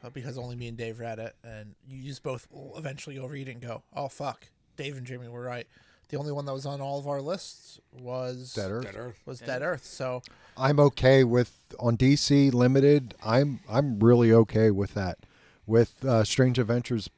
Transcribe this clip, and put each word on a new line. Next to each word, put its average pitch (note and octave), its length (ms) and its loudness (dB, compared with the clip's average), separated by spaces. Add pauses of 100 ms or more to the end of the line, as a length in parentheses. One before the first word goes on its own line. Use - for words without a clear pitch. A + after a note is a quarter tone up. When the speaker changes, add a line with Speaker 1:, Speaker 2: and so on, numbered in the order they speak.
Speaker 1:
uh, B2 60 -18
because B2+ 280 -14
only B2 180 -12
me A#2+ 120 -12
and A#2 80 -14
Dave A2+ 240 -12
read A2+ 200 -12
it, A2+ 240 -14
and G#2+ 320 -20 (120)
you C3+ 160 -18
just C#3 200 -14
both C3 280 -10
will C#3 260 -20
eventually C#3+ 400 -14
go B2+ 100 -12
read C3+ 200 -14
it C3 40 -14
and A#2+ 100 -18
go, A#2 220 -12 (120)
"Oh, C#3 120 -8
fuck, C3+ 400 -12 (280)
Dave C#3+ 220 -12
and B2+ 80 -14
Jimmy B2 220 -14
were A#2+ 160 -16
right." B2 240 -10 (420)
The C#3+ 80 -8
only D3 140 -8
one C#3+ 140 -8
that C#3 80 -8
was C3+ 120 -10
on C#3 160 -10
all C#3 180 -8
of C#3 80 -12
our C#3+ 140 -4
lists - 580 -12 (140)
was B2+ 640 -10
Speaker 2:
Dead G2 160 -6
Earth. A#2+ 140 -6
Speaker 3:
Dead G2 100 -14
Earth. A#2 300 -14
Speaker 1:
was C3 140 -14
Speaker 4:
Dead - 60 -20
Speaker 1:
Dead B2+ 160 -6
Speaker 4:
Earth. E3+ 200 -4
Speaker 1:
Earth, - 40 -20
so B2+ 380 -10 (340)
Speaker 2:
I'm C#3 220 2
okay C3+ 440 6
with, A#2+ 300 2 (260)
on A#2 160 0
D C3+ 220 4
C C#3+ 340 4
Limited, C3 640 4 (100)
I'm, B2+ 460 0
I'm A#2+ 300 0
really A#2 340 8
okay A2 380 6
with G2 240 -2
that. F#2 240 -6 (480)
With, A2+ 360 2
uh, A2+ 220 2
Strange B2+ 340 2
Adventures A#2+ 580 -2